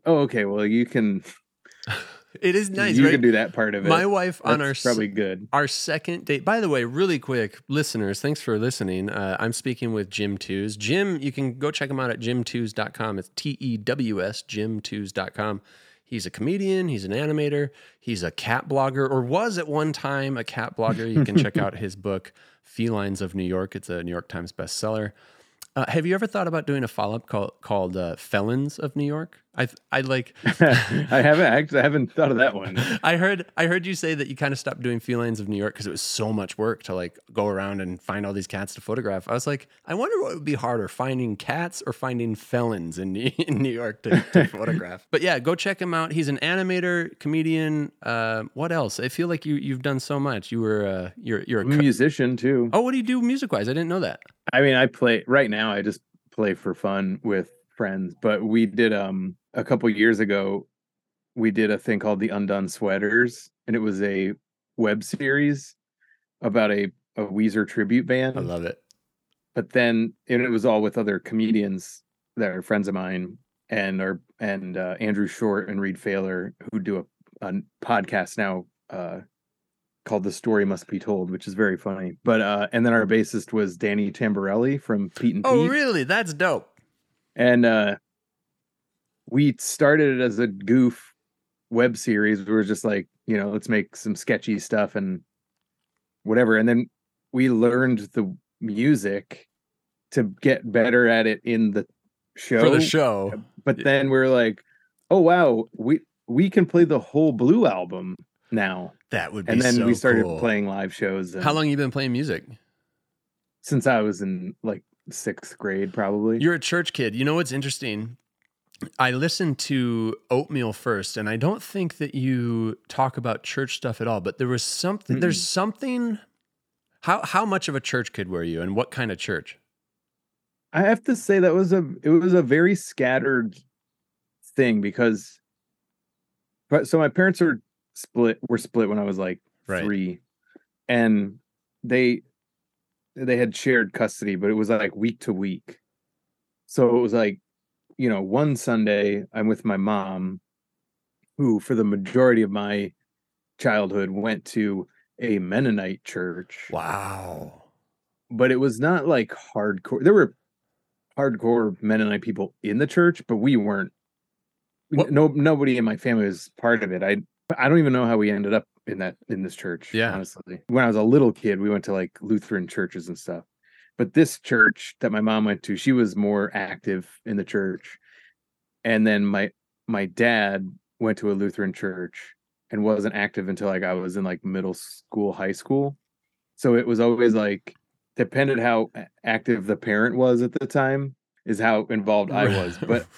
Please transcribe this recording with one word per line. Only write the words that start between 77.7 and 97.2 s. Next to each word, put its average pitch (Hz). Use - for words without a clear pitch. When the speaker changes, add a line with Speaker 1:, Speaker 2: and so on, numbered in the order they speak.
Speaker 1:
podcast 101
now, 95
uh, 90
called 104
The 98
Story 104
Must 98
Be 95
Told, 92
which 92
is 98
very 98
funny. 95
But, 113
uh, 101
and 117
then 117
our 113
bassist 110
was 98
Danny 101
Tamborelli 107
from 101
Pete -
and 104
Speaker 2:
Oh, -
Speaker 1:
Pete. -
Speaker 2:
really? 254
That's 180
dope. 156
Speaker 1:
And, 120
uh, 104
we 139
started 143
it 127
as 113
a 120
goof 113
web 117
series. 107
We 104
were 110
just 98
like, 101
you 110
know, 101
"Let's 104
make 107
some 107
sketchy 104
stuff 104
and 95
whatever." 110
And 110
then 120